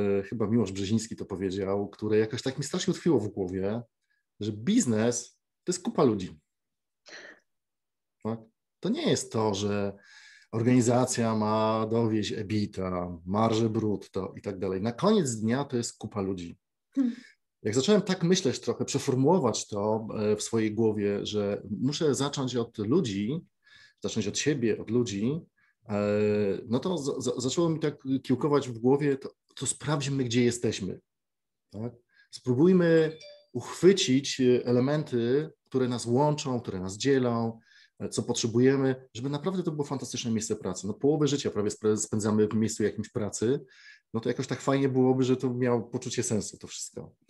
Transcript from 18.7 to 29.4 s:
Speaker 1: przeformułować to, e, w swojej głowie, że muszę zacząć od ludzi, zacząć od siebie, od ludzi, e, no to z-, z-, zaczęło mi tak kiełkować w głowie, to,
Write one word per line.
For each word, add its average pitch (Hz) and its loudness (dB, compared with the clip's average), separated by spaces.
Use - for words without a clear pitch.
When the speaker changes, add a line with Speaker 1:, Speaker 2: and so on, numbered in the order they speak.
Speaker 1:
przeformułować 131 2
to, 107 -2
e, 107 2
w - -8
swojej 110 0
głowie, 101 0
że 101 -2
muszę 143 0
zacząć 135 -2
od 117 -4
ludzi, 113 0
zacząć 101 -4
od 101 -6
siebie, 120 0
od - -12
ludzi, 120 -2
e, 104 -2
no 117 0
to 180 -2
z-, 135 -4
z-, 123 -4
zaczęło 165 0
mi 156 -2
tak 151 -2
kiełkować 135 2
w 113 -10
głowie, 139 4
to, - -10